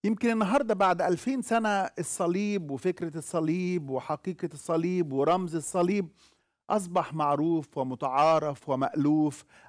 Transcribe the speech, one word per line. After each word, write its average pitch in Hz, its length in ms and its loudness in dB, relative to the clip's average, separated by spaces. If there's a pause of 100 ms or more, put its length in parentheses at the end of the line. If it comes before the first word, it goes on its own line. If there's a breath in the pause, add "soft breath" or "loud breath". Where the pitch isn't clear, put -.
يمكن 220 280 0
النهاردة 220 420 2
بعد 185 280 2
ألفين 180 400 0
سنة 226 280 0 (300)
الصليب 185 720 -2
وفكرة 165 460 -4
الصليب 170 720 -2
وحقيقة 151 640 -6
الصليب 165 600 -2
ورمز 160 420 2
الصليب 180 540 0 (600 soft breath)
أصبح 180 440 -2
معروف 151 640 0
ومتعارف 143 920 0
ومألوف 147 760 2 (240 soft breath)